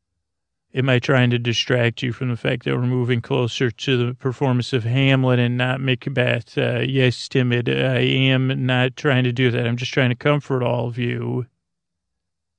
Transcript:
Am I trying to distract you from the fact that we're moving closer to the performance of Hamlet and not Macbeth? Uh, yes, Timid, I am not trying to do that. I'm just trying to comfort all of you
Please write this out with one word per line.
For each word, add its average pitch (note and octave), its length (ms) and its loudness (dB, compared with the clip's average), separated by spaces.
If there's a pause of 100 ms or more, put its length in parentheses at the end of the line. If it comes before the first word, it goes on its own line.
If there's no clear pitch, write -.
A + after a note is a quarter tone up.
(720)
Am C3+ 160 0
I B2 120 4
trying B2 300 4
to A#2+ 100 2
distract A#2+ 640 0
you A#2+ 80 -2
from B2+ 160 -6
the A#2+ 80 -2
fact B2+ 280 -4
that C#3 120 -2
we're B2 60 -2
moving B2 380 0
closer B2+ 500 -2
to C3 260 -2
the B2 180 0
performance B2 580 -2
of A#2 120 0
Hamlet C3 560 2
and A#2+ 160 0
not B2+ 240 -2
Macbeth? B2 760 -2
Uh, A#2+ 300 0
yes, C3 420 0
Timid, B2 400 0
I C3 300 0
am C3 680 2
not B2+ 300 0
trying B2+ 300 2
to B2 80 0
do B2 180 2
that. A#2+ 160 0
I'm A#2 100 0
just B2 160 -6
trying C3 180 2
to B2 40 0
comfort C#3 480 0
all A#2+ 240 -2
of A#2 120 -8
you A#2+ 480 -4 (1120)